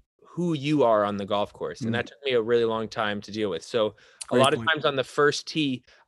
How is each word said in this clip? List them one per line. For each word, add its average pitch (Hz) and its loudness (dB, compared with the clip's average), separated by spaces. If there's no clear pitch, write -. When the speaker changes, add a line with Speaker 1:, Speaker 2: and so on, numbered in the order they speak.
Speaker 1:
who 170 -2
you 143 2
are 107 6
on 101 -2
the 98 -6
golf 104 -2
course. 73 -8
And 113 -2
Speaker 2:
Mm. - -
Speaker 1:
that 120 -2
took - -20
me 135 0
a 117 2
really 117 2
long 110 -2
time 104 -4
to 101 -16
deal 107 -2
with. 80 -6
So 107 -2
a 123 0
Speaker 2:
Great - -
Speaker 1:
lot 135 4
of 127 -2
Speaker 2:
point. 156 -2
Speaker 1:
times 151 -2
on 139 0
the 127 -2
first - 0
tee, 139 -4